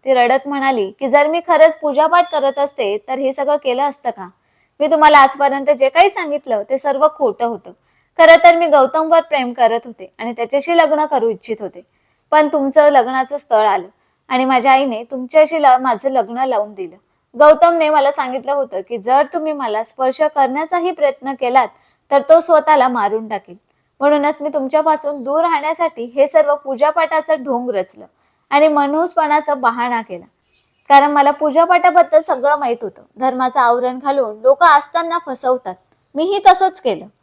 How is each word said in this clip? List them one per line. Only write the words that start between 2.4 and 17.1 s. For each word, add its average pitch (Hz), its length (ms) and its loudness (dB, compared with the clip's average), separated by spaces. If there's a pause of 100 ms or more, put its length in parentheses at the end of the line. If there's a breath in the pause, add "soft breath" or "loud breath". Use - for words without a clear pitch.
असते 247 380 -4 (120)
तर 262 100 -6
हे 269 140 -4
सगळं 285 240 -2
केलं 262 260 -4
असतं 277 280 -6
का? 190 180 -14 (520)
मी 294 60 0
तुम्हाला 302 320 6
आजपर्यंत 277 520 2
जे 269 180 2
काही 359 220 4
सांगितलं 285 600 -6
ते 262 80 -4
सर्व 277 300 0
खोटं 240 380 -2
होतं. 220 260 -10 (460)
खरं 330 260 8
तर 339 120 8
मी 339 100 0
गौतमवर 311 540 2
प्रेम 269 320 -6
करत 233 340 0
होते 220 320 -20
आणि 226 140 -8
त्याच्याशी 277 460 -4
लग्न 302 260 0
करू 262 240 -2
इच्छित 220 320 -8
होते, 180 260 -16 (460)
पण 302 160 2
तुमचं 294 420 2
लग्नाचं 262 480 0
स्थळ 220 280 0
आलं 196 220 -2 (420)
आणि 254 140 -2
माझ्या 262 280 2
आईने 262 380 0
तुमच्याशी 302 480 0
ल-, 269 220 4
माझं 262 300 -4
लग्न 240 340 -4
लावून 214 300 -4
दिलं. 180 220 -14 (380)